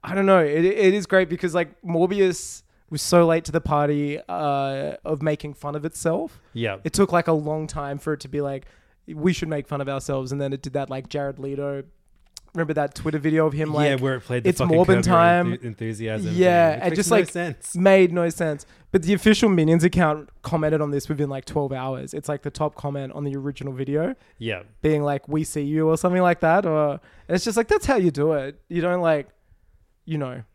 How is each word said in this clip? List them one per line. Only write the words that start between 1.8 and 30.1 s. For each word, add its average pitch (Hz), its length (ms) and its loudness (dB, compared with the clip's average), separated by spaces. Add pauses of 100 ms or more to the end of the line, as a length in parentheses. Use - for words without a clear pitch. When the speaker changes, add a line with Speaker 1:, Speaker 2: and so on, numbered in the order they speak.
Speaker 1:
Morbius 180 800 0 (280)
was 151 120 -6
so 170 240 6
late 165 200 2
to 147 60 -10
the 160 80 0
party, 147 580 0 (100)
uh, 139 760 -4
of 151 180 -4
making 151 320 -4
fun 143 220 -10
of 147 80 -8
itself. 170 560 -6 (120)
Speaker 2:
Yeah. 113 320 -4
Speaker 1:
It 160 80 -4
took, 196 200 2
like, 175 160 2
a 165 40 2
long 156 360 -2
time 143 300 -8
for 156 140 -4
it 147 80 -6
to 135 80 -18
be 143 140 -4
like, 139 240 -8 (400)
"We 156 260 -2
should 160 160 -4
make 147 200 -6
fun 143 120 -6
of 139 80 -6
ourselves." 135 440 -6
And 143 80 -6
then 139 120 -4
it 135 80 -8
did 131 140 -12
that, 139 160 -4
like, 131 180 -10
Jared 139 300 -6
Leto. 139 460 -8 (680)
Remember 156 200 -2
that 147 200 -2
Twitter 156 240 -4
video 156 280 2
of 143 80 -2
him, 156 160 -4
Speaker 2:
Yeah, 151 60 -4
Speaker 1:
like, 143 240 2
Speaker 2:
where 131 160 -2
it 120 60 -10
played 123 220 -4
the 180 60 4
Speaker 1:
"It's - 80 0
Speaker 2:
fucking 160 180 4
Speaker 1:
Morbin 185 200 6
Speaker 2:
Curb 185 100 2
Your 180 80 4
Speaker 1:
time." 175 420 4
Speaker 2:
Enthu-, - 80 -14
Enthusiasm 113 680 -6
Speaker 1:
Yeah, 175 380 6
Speaker 2:
thing, 139 80 -4
which - 40 -6
Speaker 1:
it - 60 -
Speaker 2:
makes 160 80 -2
Speaker 1:
just, 185 120 0
Speaker 2:
no 226 60 6
Speaker 1:
like, 180 140 4
Speaker 2:
sense. 175 460 -8
Speaker 1:
made 185 360 6
no 170 160 0
sense. 156 380 -4 (240)
But 180 140 2
the 190 100 2
official 214 340 4
Minions 165 360 4
account 156 440 2 (140)
commented 156 400 0
on 147 80 -4
this 143 180 -4
within, 147 220 -4
like, 135 160 -10
twelve 139 260 -4
hours. 131 400 -8
It's, - 160 -10
like, 147 140 -6
the 147 80 -8
top 151 240 -4
comment 139 400 -8
on 143 100 -8
the 139 120 -6
original 135 360 -8
video. 143 420 -4 (220)
Speaker 2:
Yeah. 104 280 -8 (180)
Speaker 1:
Being 156 200 2
like, 143 260 -4
"We 156 160 -2
see 151 180 -6
you," 156 260 0
or 160 80 2
something 180 240 0
like 175 200 2
that. 175 260 2
Or, 151 340 0 (260)
and 170 80 -2
it's 185 120 0
just 214 100 -2
like, 233 120 0
that's 415 180 2
how 269 100 2
you 180 140 2
do 147 220 0
it. 143 360 -6
You 170 140 -4
don't, 180 180 0
like, 160 280 0 (760)
you 160 140 -6